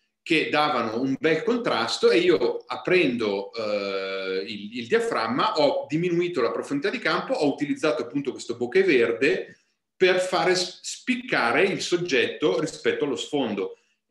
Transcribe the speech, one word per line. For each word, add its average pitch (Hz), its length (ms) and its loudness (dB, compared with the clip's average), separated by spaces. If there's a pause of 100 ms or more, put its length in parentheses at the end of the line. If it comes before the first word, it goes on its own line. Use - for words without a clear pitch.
(220)
che 151 280 0
davano 123 500 0
un 135 180 0
bel 156 260 2
contrasto 156 640 0
e 190 80 6
io 170 500 2
aprendo, 120 840 0
eh, 95 920 -4
il, 107 340 -10
il 117 80 -8
diaframma 143 720 0
ho 139 280 2
diminuito 170 540 0
la 113 100 2
profondità 143 380 -4
di 247 100 -4
campo, 180 320 -2
ho 170 160 0
utilizzato 139 560 0
appunto 135 300 -4
questo 110 240 -10
bokeh 120 260 2
verde 135 760 2 (360)
per 185 240 4
fare 180 360 2
s-, - 260 -4
spiccare 147 840 0
il 190 180 0
soggetto 160 800 0
rispetto - 460 -2
allo 135 100 -2
sfondo 104 640 -4 (340)